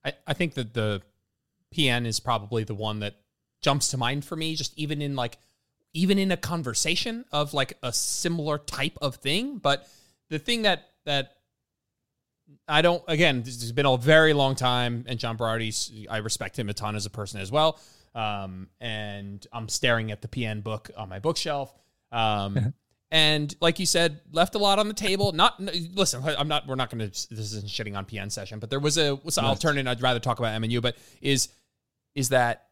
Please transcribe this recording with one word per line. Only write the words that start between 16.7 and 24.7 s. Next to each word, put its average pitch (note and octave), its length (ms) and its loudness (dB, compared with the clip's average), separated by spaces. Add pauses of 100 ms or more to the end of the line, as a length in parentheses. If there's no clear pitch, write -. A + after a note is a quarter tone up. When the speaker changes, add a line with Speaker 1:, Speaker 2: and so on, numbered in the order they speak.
Speaker 1:
ton G#2+ 200 -4
as G#2 100 -4
a G#2 60 -8
person G#2 300 -10
as F#2+ 100 -8
well. D#3 300 2 (340)
Um, G2 540 -6 (120)
and G2+ 720 -10
I'm A2+ 160 -10
staring A2+ 440 0
at G#2 100 -12
the - 60 -12
P A#2+ 180 -4
N G#2+ 140 -6
book G#2+ 360 -8
on G#2 120 -10
my F#2+ 100 -10
bookshelf. C#3+ 560 -4 (380)
Um, G#2+ 600 0 (180)
Speaker 2:
<laughs> - 180 -20
Speaker 1:
and D3+ 500 4
like E3+ 180 4
you F#3 80 -2
said, E3 340 2 (120)
left E3+ 220 2
a G#3+ 40 -2
lot G3+ 200 4